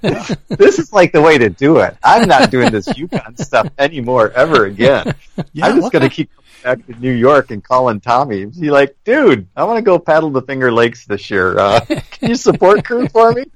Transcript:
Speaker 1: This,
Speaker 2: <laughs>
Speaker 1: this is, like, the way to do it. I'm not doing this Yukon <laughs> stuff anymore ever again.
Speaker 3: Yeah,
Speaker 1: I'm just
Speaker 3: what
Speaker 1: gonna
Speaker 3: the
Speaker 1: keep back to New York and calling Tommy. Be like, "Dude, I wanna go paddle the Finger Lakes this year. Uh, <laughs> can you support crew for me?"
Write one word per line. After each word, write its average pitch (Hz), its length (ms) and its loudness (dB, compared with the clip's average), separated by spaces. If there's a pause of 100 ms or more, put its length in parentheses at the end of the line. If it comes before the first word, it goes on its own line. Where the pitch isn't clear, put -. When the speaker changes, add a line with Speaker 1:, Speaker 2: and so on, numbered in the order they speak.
Speaker 1:
This, - 400 -4
Speaker 2:
<laughs> - 80 -20
Speaker 1:
this - 300 2
is, 330 120 -6
like, 185 220 2
the 156 80 4
way 156 160 6
to 120 120 2
do 139 280 2
it. 98 260 0
I'm 208 240 4
not 139 240 2
doing 120 200 0
this 107 160 -6 (100)
Yukon 131 400 -10
<laughs> - 0 -
stuff 127 320 -2 (100)
anymore 127 520 -2
ever 135 340 0
again. 104 500 -2 (380)
Speaker 3:
Yeah, 151 140 -4
Speaker 1:
I'm 190 80 2
just 285 80 2
Speaker 3:
what 254 100 -6
Speaker 1:
gonna 135 120 0
Speaker 3:
the 131 40 0
Speaker 1:
keep - 200 -8 (340)
back 123 240 -4
to 123 120 -18
New 127 140 -4
York 127 380 2
and 104 120 -14
calling 127 380 -2
Tommy. 120 440 -2
Be 151 260 -8
like, 139 240 2 (100)
"Dude, 202 500 0
I 139 80 -4
wanna 220 180 -2
go 185 180 2
paddle 160 300 0
the 131 120 -4
Finger 131 300 -4
Lakes 117 340 -2
this 101 260 -10
year. 92 260 -2
Uh, 101 220 2
<laughs> - 60 -8
can - 440 -8
you 233 60 -2
support 196 500 2
crew 240 220 -4
for 226 260 2
me?" 254 120 -6 (100)